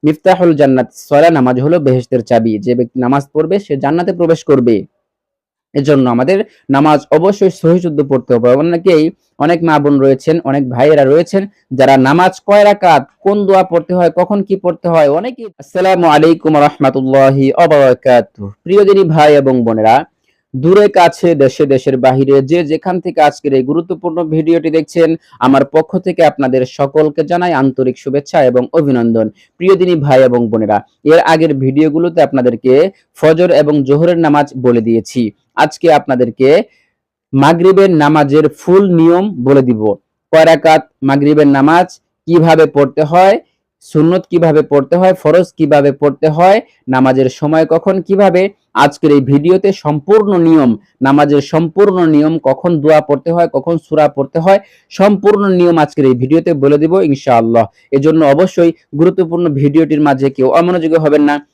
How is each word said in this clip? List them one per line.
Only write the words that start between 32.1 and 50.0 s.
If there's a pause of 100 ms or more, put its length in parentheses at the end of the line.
আপনাদেরকে (240)
ফজর
এবং
জোহরের
নামাজ
বলে
দিয়েছি। (240)
আজকে
আপনাদেরকে (680)
মাগরিবের
নামাজের
ফুল
নিয়ম
বলে
দিব। (360)
কয়
রাকাত (140)
মাগরিবের
নামাজ, (240)
কিভাবে
পড়তে
হয়, (420)
সুন্নত
কিভাবে
পড়তে
হয়,
ফরজ
কিভাবে
পড়তে
হয়, (260)
নামাজের
সময়
কখন,
কিভাবে, (240)
আজকের
এই
ভিডিওতে
সম্পূর্ণ